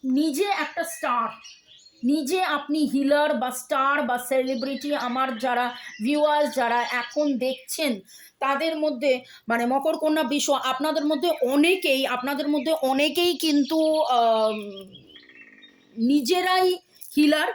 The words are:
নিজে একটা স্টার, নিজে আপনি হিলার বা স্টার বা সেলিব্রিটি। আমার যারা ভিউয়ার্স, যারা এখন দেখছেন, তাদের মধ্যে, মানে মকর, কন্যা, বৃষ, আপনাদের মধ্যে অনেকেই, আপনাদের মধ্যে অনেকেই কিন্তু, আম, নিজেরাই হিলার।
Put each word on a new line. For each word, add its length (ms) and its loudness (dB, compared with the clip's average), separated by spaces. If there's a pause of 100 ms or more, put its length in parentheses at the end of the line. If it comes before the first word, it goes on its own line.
নিজে 400 0
একটা 380 -2
স্টার, 460 -4 (720)
নিজে 380 0
আপনি 380 -2 (140)
হিলার 400 2
বা 180 -2
স্টার 500 0
বা 160 -2
সেলিব্রিটি। 800 -2
আমার 440 -4
যারা 360 -2 (280)
ভিউয়ার্স, 520 2
যারা 280 2
এখন 540 -2
দেখছেন, 640 -4 (400)
তাদের 380 0
মধ্যে, 460 0 (240)
মানে 180 0
মকর, 320 0
কন্যা, 260 0
বৃষ, 260 -2
আপনাদের 560 0
মধ্যে 240 0 (240)
অনেকেই, 540 2
আপনাদের 400 -4
মধ্যে 240 0
অনেকেই 600 0
কিন্তু, 680 2
আম, 560 2 (1400)
নিজেরাই 800 2 (380)
হিলার। 400 4